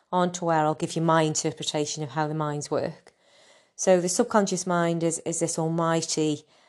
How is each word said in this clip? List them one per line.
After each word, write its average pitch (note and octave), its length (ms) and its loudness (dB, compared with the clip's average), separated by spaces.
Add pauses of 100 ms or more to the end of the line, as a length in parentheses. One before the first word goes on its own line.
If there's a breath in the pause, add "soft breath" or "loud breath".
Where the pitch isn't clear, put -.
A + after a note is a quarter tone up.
(120)
aren't F3+ 280 0
aware, D#3+ 260 2
I'll D#3 80 2
give D#3+ 220 -6
you D#3+ 60 0
my E3 200 6
interpretation D#3 800 -2
of C#3+ 80 -8
how D3+ 160 -2
the D3+ 80 -4
minds D3 360 -4
work. - 440 -4 (600 soft breath)
So F#3 280 4
the F3 80 0
subconscious G3+ 560 0
mind E3+ 360 0
is, E3 180 0
is E3 180 -4
this E3 200 -2
almighty, D#3+ 840 0 (260 soft breath)